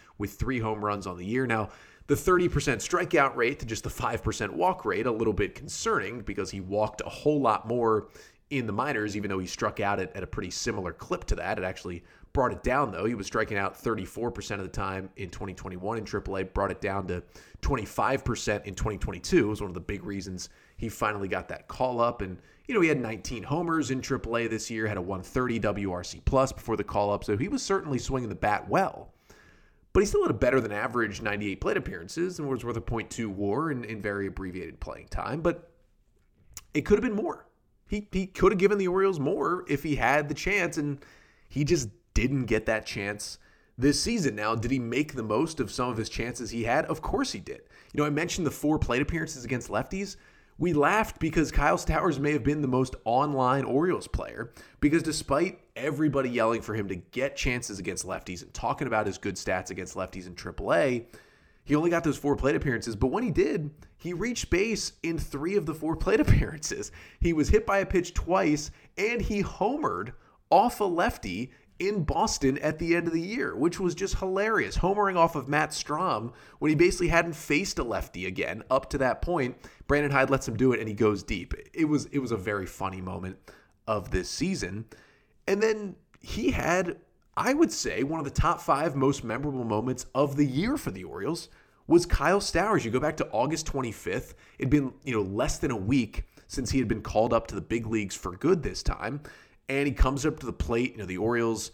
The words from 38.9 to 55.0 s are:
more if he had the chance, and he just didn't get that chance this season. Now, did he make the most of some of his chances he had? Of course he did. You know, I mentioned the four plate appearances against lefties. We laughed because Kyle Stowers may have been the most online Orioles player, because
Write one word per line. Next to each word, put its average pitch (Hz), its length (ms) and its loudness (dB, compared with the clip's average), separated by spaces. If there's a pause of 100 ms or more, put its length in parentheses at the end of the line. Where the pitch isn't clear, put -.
more 156 480 -2
if 143 140 0
he 151 140 -2
had 139 340 4
the 156 60 -6
chance, 180 420 -2
and 147 260 -4 (440)
he 143 160 -2
just 143 260 2 (240)
didn't 135 320 2
get 107 220 0
that 110 180 0
chance 104 540 -6 (400)
this 143 200 4
season. 180 360 0
Now, 107 180 0
did 113 160 0
he 135 80 2
make 127 380 -2
the 120 80 -4
most 113 360 0
of 110 120 -4
some 123 180 -2
of 117 80 -4
his 110 100 -2
chances 117 440 -6
he 117 140 -4
had? 131 200 2
Of - 160 -4
course 254 300 0
he 104 80 -8
did. - 220 -12 (320)
You - 40 -12
know, 147 80 4
I 147 60 2
mentioned 165 340 -2
the 131 60 0
four 151 260 2
plate 123 240 2
appearances 147 420 -4
against 120 280 -4
lefties. 190 460 -4 (420)
We 170 140 2
laughed 175 480 2
because 156 320 2
Kyle 156 240 4
Stowers 156 420 0
may 147 140 2
have 143 100 0
been 151 180 2
the 143 60 0
most 127 260 2 (120)
online 135 580 2
Orioles 139 460 0
player, - 420 -6 (300)
because 147 200 6